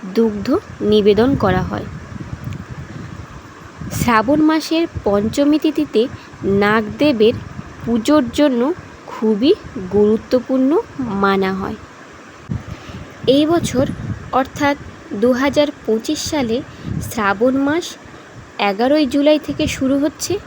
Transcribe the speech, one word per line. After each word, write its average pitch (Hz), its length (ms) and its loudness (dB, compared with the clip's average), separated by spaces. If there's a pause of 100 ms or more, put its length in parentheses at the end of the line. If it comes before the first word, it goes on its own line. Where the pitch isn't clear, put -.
(140)
দুগ্ধ 214 340 0 (320)
নিবেদন 214 540 4
করা 185 280 2
হয়। 202 240 -6 (2000)
শ্রাবণ 233 480 2
মাসের 320 440 2 (200)
পঞ্চমী 220 540 2
তিথিতে 294 440 0 (420)
নাগদেবের 214 880 2 (460)
পুজোর 240 520 2
জন্য 269 300 2 (440)
খুবই 220 460 2 (400)
গুরুত্বপূর্ণ 240 760 2 (440)
মানা 196 380 0
হয়। 196 260 -6 (1500)
এই 277 200 4
বছর 302 380 0 (480)
অর্থাৎ 285 440 0 (360)
দু 233 200 2
হাজার 277 360 2 (140)
পঁচিশ 226 360 -2
সালে 240 380 -2 (460)
শ্রাবণ 214 540 0
মাস 285 280 0 (760)
এগারোই 240 480 2
জুলাই 285 320 4
থেকে 302 280 -4
শুরু 269 320 0
হচ্ছে - 340 -2 (140)